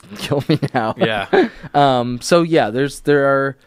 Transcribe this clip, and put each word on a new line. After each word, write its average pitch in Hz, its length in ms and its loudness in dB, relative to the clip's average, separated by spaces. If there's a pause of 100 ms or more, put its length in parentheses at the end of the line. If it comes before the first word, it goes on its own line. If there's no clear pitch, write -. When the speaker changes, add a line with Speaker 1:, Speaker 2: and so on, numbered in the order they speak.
Speaker 1:
<laughs> 104 100 -20
kill 143 320 -4
me 151 100 0 (140)
now." 110 240 -2
Speaker 2:
Yeah. 170 520 0 (140)
Speaker 1:
<laughs> 151 120 -16
Um, 123 460 2
so 170 200 2
yeah, 160 300 2
there's, 135 300 -4
there 143 260 2
are 135 400 0